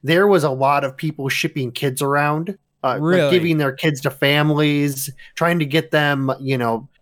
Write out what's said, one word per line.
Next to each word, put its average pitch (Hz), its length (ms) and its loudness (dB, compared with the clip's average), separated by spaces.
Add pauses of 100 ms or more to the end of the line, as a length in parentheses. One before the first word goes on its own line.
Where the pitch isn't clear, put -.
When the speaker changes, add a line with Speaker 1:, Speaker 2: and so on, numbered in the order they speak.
Speaker 1:
there 170 240 2
was 185 180 4
a 151 60 2
lot 139 340 0
of 135 120 -6
people 147 340 -6
shipping 139 420 -4
kids 135 300 -4
around, 147 480 0 (340)
uh, 135 40 0
like, 123 120 0
Speaker 2:
Really? 160 300 2
Speaker 1:
giving 170 260 0
their 143 160 0
kids 139 300 -2
to 151 80 -2
families, 147 1000 0 (260)
trying 170 240 0
to 151 40 0
get 156 260 -2
them, 143 480 2
you 135 200 -2
know, 117 280 -2 (160)